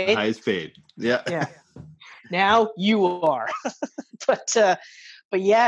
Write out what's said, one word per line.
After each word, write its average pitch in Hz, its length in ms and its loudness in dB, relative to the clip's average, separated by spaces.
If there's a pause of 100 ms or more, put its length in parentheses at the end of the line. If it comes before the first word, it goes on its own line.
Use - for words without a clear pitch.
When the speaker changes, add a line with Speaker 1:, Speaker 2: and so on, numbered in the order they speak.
Speaker 1:
paid. 208 100 2
Speaker 2:
highest 110 300 -2
paid, 85 260 -2 (240)
yeah. - 320 0
Speaker 1:
Yeah. 170 200 -4 (840)
Now 208 460 2
you 202 280 2
are. 160 440 0 (160)
<laughs> - 600 -12
But, - 300 -2
uh, 202 220 4 (540)
but 190 100 -2
yeah, 220 260 4